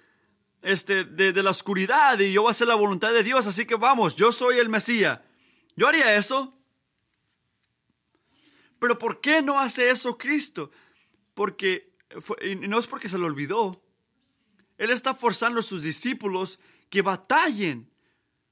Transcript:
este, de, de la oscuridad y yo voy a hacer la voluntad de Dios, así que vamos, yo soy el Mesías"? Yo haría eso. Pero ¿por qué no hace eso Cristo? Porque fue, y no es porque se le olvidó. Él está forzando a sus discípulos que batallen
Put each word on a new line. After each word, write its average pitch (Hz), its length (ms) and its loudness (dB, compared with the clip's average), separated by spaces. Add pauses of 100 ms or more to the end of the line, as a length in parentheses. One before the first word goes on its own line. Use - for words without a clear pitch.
(640)
este, 190 420 -2
de, 185 300 0
de 196 80 0
la 196 80 2
oscuridad 202 680 2
y 196 120 0
yo 196 100 4
voy 226 60 4
a 233 40 2
hacer 233 160 0
la 233 60 4
voluntad 208 380 0
de 233 100 4
Dios, 240 240 0
así 208 200 -2
que 233 80 -4
vamos, 226 420 2
yo 226 160 4
soy 247 240 2
el 240 140 2
Mesías"? 202 500 0 (560)
Yo 220 120 2
haría 269 280 4
eso. 262 420 -2 (2250)
Pero 240 200 0
¿por 226 220 -6
qué 302 220 2
no 277 180 0
hace 247 300 0
eso 247 260 -2
Cristo? 262 540 -4 (640)
Porque 196 600 -4 (260)
fue, 208 160 -10 (100)
y 196 100 -6
no 202 220 -4
es 233 80 -2
porque 254 240 -12
se 185 80 -4
le 175 60 -2
olvidó. 170 540 -4 (1000)
Él 220 120 -2
está 254 240 0
forzando 233 460 0
a - 20 0
sus 180 200 -4
discípulos 190 760 -4 (320)
que 196 120 0
batallen 196 880 0 (640)